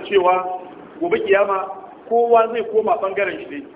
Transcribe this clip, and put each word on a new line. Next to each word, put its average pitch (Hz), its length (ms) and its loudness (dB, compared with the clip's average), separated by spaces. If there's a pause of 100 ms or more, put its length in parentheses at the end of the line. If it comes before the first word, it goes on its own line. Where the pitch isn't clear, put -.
cewa 185 560 2 (400)
gobe 226 200 0
kiyama 196 460 2 (420)
kowa 233 440 4
zai 233 180 -2
koma 208 300 2
ɓangaren 190 380 -4
shi 131 120 -14
ne. 143 260 -12